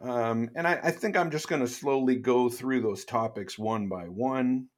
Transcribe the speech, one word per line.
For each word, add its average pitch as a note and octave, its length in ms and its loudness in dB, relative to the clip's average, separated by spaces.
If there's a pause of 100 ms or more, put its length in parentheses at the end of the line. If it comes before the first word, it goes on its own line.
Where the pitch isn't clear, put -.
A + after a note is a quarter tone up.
um, A#2 540 0
and E3+ 120 0
I, F3 160 4
I E3+ 80 4
think G3 260 -2
I'm E3 140 2
just D#3 160 -4
gonna C#3+ 200 0
slowly C3 500 2
go B2 320 4
through B2+ 320 -2
those G#2 240 -2
topics A2 540 -4
one G#2+ 300 -2
by F2+ 200 -8
one. B2+ 680 0